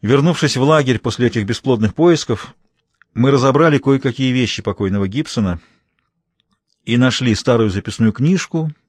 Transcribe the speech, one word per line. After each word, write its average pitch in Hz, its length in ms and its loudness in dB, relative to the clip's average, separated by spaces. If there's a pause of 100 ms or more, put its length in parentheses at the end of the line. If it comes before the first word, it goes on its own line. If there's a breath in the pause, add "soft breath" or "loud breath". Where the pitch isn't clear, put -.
Вернувшись 139 540 2
в 127 60 0
лагерь 139 360 2
после 120 300 -2
этих 107 180 -2
бесплодных 110 480 -2
поисков, 156 600 0 (600)
мы 127 160 2
разобрали 139 480 4
кое-какие 135 520 0
вещи 123 320 -2
покойного 98 460 -2
Гибсона 104 520 -4 (1200 soft breath)
и 117 120 -2
нашли 123 380 2
старую 113 360 0
записную 104 420 -2
книжку 160 580 -2 (180)